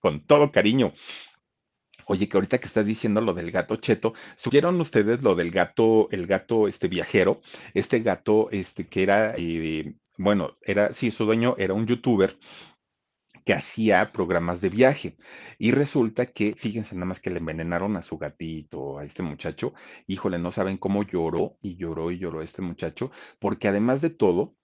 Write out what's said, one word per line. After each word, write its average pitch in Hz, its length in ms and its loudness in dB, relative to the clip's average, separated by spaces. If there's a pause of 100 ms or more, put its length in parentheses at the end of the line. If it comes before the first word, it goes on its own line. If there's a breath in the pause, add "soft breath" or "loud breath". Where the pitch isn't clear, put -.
con 73 260 0
todo 147 240 6
cariño. 107 420 2 (1120 loud breath)
Oye, 98 220 0
que - 80 0
ahorita 98 220 2
que - 80 -6
estás 107 180 0
diciendo 110 360 0
lo 104 140 0
del 85 180 -8
gato 92 240 -2
Cheto, 113 380 0 (200 loud breath)
¿supieron 156 460 2
ustedes 120 420 2
lo 101 140 4
del 85 160 -2
gato, 110 580 4
el 92 160 -6
gato, 104 400 0
este, 92 220 -4
viajero? 90 520 2 (320 loud breath)
Este 113 280 0
gato, 107 500 0
este, 95 380 -8
que 95 160 0
era, 104 320 2
eh, 80 580 -4 (240)
bueno, 98 440 0
era, 101 300 0
sí, 117 200 -4
su 117 120 -4
dueño 117 320 2
era 95 180 -2
un 110 120 -2
youtuber 113 500 2 (1080 loud breath)
que 104 100 2
hacía 107 580 2
programas 87 480 -2
de 95 80 -2
viaje. 123 480 2 (420 loud breath)
Y 110 140 2
resulta 127 540 0
que, 104 300 -4
fíjense 107 380 -8
nada 90 120 -6
más 92 140 -6
que 95 100 -6
le 87 80 -4
envenenaron 85 580 -4
a 85 60 -8
su - 160 -12
gatito, 76 800 -10
a 73 60 -12
este - 180 -12
muchacho. 80 520 -8 (320 loud breath)
Híjole, 95 320 -4
no 87 140 -4
saben 95 240 -2
cómo 98 280 -2
lloró 85 560 -2
y 90 160 -10
lloró 82 340 -6
y 90 80 -6
lloró 82 240 -8
este 82 200 -12
muchacho, 87 480 -8 (280 loud breath)
porque 104 300 -2
además 113 320 2
de 165 100 0
todo 101 540 2